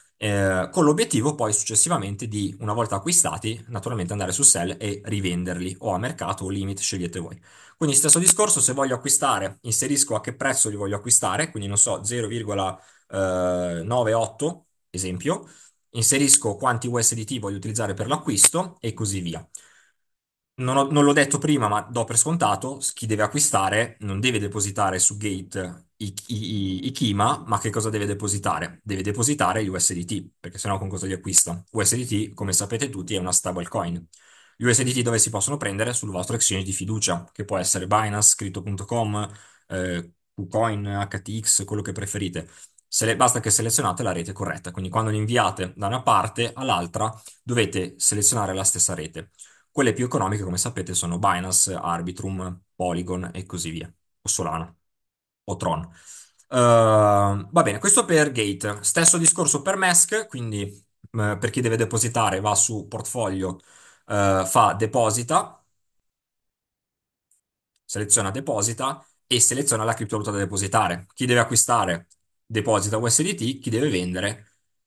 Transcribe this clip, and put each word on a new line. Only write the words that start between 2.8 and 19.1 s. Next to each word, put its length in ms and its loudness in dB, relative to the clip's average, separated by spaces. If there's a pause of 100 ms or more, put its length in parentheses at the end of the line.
acquistati, 720 0
naturalmente 440 -6
andare 200 -4
su 100 0
sell 340 4
e 280 -6
rivenderli 760 -4
o 160 -2
a 40 -2
mercato 460 -4
o 40 -6
limit, 320 -4
scegliete 400 -4
voi. 200 -12 (360)
Quindi 180 0
stesso 240 6
discorso, 420 4
se 120 2
voglio 240 0
acquistare, 640 0
inserisco 540 0
a 40 -2
che 140 -8
prezzo 360 0
li 60 -6
voglio 200 -4
acquistare, 560 2
quindi 160 -6
non 100 0
so, 240 2
zero 240 -2
virgola 500 -4 (320)
nove 1040 0
otto, 540 -2 (240)
esempio, 580 -4 (420)
inserisco 640 4
quanti 320 0
U 120 0
S 140 2
D 100 -6
T 140 -6
voglio 180 -6
utilizzare 380 -4
per 140 -4
l'acquisto 720 2
e 120 -4
così 280 -4